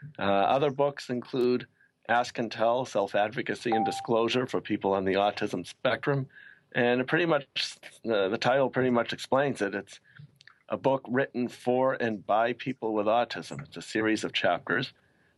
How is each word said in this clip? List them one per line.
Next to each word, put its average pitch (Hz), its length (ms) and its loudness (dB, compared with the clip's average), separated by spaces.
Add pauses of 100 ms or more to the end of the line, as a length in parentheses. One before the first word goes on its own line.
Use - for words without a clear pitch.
(180)
Uh, - 40 -6
other 101 480 2
books 143 400 -2
include 123 560 0 (420)
Ask 120 300 0
and 113 120 -2
Tell, 117 340 2
Self-Advocacy 107 880 -2
and 110 120 2
Disclosure 113 640 0
for - 140 -2
People 101 320 -2
on 98 120 0
the 95 100 2
Autism 101 520 0
Spectrum. 135 640 -2 (440)
And 123 280 2
it 131 80 -2
pretty 170 180 2
much, 156 200 2 (600)
uh, 101 200 2
the 110 100 -2
title 131 320 2
pretty 127 200 2
much 117 220 2
explains 139 480 0
it. 101 140 0
It's 98 240 -10 (720)
a 110 80 -4
book 135 320 0
written 120 400 0
for 127 460 0
and 107 300 -2
by 113 280 2
people 123 420 -6
with 104 120 0
autism. 101 560 -2
It's - 140 -18
a 82 60 -10
series 110 400 0
of 85 100 -4
chapters 90 600 0 (460)